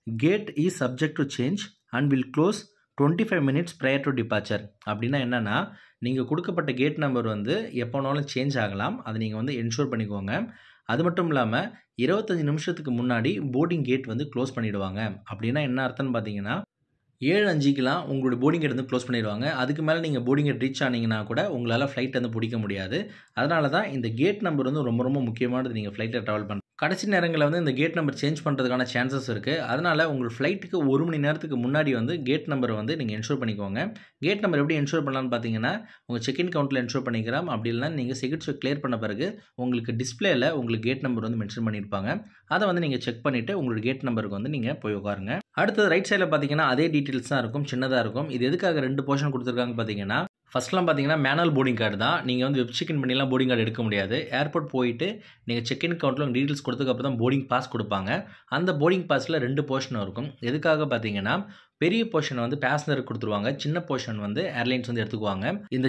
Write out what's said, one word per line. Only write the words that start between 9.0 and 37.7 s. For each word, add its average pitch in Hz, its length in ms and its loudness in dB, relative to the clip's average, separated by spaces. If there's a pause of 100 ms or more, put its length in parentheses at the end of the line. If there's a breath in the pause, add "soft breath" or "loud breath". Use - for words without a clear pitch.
அதை 110 160 -4
நீங்க 110 180 -2
வந்து 127 180 -2
என்ஷூர் 117 340 -2
பண்ணிக்கோங்க. 104 440 -2 (560 loud breath)
அது 120 140 2
மட்டும் 175 280 2
இல்லாம 123 300 2 (360 loud breath)
இருபத்தஞ்சு 175 460 2
நிமிஷத்துக்கு 151 480 -2
முன்னாடி 120 400 2 (180)
போர்டிங் 151 380 2
கேட் 131 180 2
வந்து 120 220 -4
க்ளோஸ் 131 280 -2
பண்ணிடுவாங்க. 101 440 -2 (280)
அப்படின்னா 113 360 -2
என்ன 127 200 0
அர்த்தம்னு 127 320 -2
பார்த்தீங்கன்னா, 104 400 -2 (680)
ஏழு 185 260 4
அஞ்சுக்கெலாம் 139 580 2
உங்களுடைய 131 340 0
போர்டிங் 156 240 4
கேட் 131 120 0
வந்து 127 120 -4
க்ளோஸ் 123 200 0
பண்ணிடுவாங்க. 113 380 0 (100)
அதுக்கு 143 280 0
மேல 156 160 2
நீங்க 151 200 0
போர்டிங் 139 300 2
கேட் 117 140 0
ரீச் 131 200 -2
ஆனீங்கன்னா 117 400 2
கூட 117 260 -2
உங்களால 123 380 0
ஃப்ளைட் 131 320 -2
வந்து 120 160 -2
பிடிக்க 113 220 -2
முடியாது. 98 420 -2 (340 loud breath)
அதனால 147 360 2
தான் 190 200 0
இந்த 131 260 -2
கேட் 156 260 2
நம்பர் 143 280 0
வந்து 143 200 0
ரொம்ப 117 140 2
ரொம்ப 135 180 2
முக்கியமானது 123 560 0
நீங்க 104 160 -4
ஃப்ளைட்ல 113 280 -4
டிராவல் 107 260 -2
பண்றது. 101 160 -6 (120)
கடைசி 185 320 -2
நேரங்கள்ல 170 380 4
வந்து 165 160 2
இந்த 151 120 2
கேட் 160 240 2
நம்பர் 147 200 0
சேஞ்ச் 151 240 0
பண்றதுக்கான 127 440 2
சான்சஸ் 127 440 0
இருக்கு. 107 240 -2 (100)
அதனால 151 440 2
உங்க 131 200 0
ஃப்ளைட்டுக்கு 160 500 -2 (100)
ஒரு 139 160 4
மணி 165 140 0
நேரத்துக்கு 151 400 0
முன்னாடி 139 360 2
வந்து 120 200 0 (100)
கேட் 147 240 2
நம்பரை 127 280 0
வந்து 110 200 -2
நீங்க 120 180 -2
என்ஷூர் 110 280 -2
பண்ணிக்கோங்க. 104 380 -4 (400 loud breath)
கேட் 202 240 0
நம்பர் 165 180 4
எப்படி 156 160 2
என்ஷூர் 147 280 0
பண்ணலாம்னு 131 280 -2
பார்த்தீங்கன்னா, 117 380 0 (320 loud breath)
உங்க 117 180 -4
செக் 135 220 -2
இன் 175 100 -2
கவுண்டர்ல 135 300 0
என்ஷூர் 123 240 -2
பண்ணிக்கலாம். 120 420 -2
அப்படி 117 220 -2